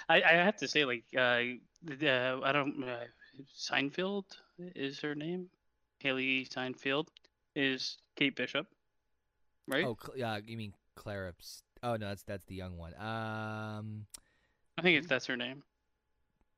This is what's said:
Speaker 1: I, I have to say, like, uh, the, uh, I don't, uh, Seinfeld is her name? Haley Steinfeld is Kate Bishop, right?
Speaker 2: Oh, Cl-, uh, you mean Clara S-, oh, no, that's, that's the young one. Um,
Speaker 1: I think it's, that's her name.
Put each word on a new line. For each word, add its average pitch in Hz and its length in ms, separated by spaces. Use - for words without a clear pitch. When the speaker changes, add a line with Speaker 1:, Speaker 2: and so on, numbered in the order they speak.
Speaker 1:
I, 170 140
I 165 120
have 175 240
to 135 120
say, 151 160
like, 120 180
uh, 123 220
the, 147 260
uh, 127 340
I 135 100
don't, 143 340
uh, 120 120
Seinfeld 180 680
is 139 260
her 147 140
name? 175 320
Haley 131 460
Steinfeld 135 640
is 135 420
Kate 139 200
Bishop, 139 320
right? 135 180
Speaker 2:
Oh, 110 160
Cl-, 127 240
uh, 107 200
you 113 120
mean 107 160
Clara 95 440
S-, - 240
oh, 120 140
no, 107 140
that's, 101 140
that's 101 220
the 95 100
young 92 220
one. 82 180
Um, 110 1080
Speaker 1:
I 165 40
think 175 160
it's, 156 100
that's 127 200
her 127 100
name. 127 260